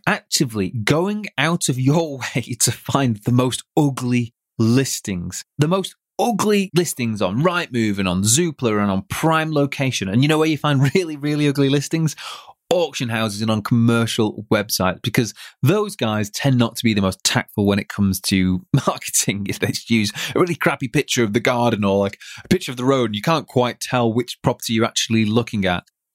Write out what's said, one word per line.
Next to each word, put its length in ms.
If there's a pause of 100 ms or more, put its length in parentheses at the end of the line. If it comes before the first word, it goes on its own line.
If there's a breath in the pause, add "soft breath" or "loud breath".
actively, 640
going 560 (120)
out 300
of 120
your 380
<laughs> 160
way 260
to 120
find 460
the 140
most 300 (140)
ugly 580 (240)
listings, 840 (140)
the 100
most 280 (220)
ugly 560
listings 460
on 220
Rightmove 560
and 100
on 140
Zoopla 580
and 100
on 180
Prime 440
Location. 560
And 140
you 60
know 100
where 100
you 100
find 240
<laughs> 120
really, 220
really 320
ugly 200
listings? 460 (580 loud breath)
Auction 360
houses 340
and 80
on 120
commercial 880
websites, 520
because 320 (280 loud breath)
those 320
guys 360
tend 260
not 200
to 60
be 120
the 80
most 200
tactful 440
when 120
it 100
comes 320
to 440 (100)
<laughs> 120
marketing. 640
If 100
they 140 (140)
use 240 (240 loud breath)
a 60
really 140
crappy 340
picture 340
of 120
the 60
garden 440
or, 140
like, 200 (260 loud breath)
a 40
picture 240
of 40
the 80
road, 260
and 60
you 60
can't 240
quite 340
tell 320
which 300
property 300
you're 140
actually 380
looking 420
at. 180 (300)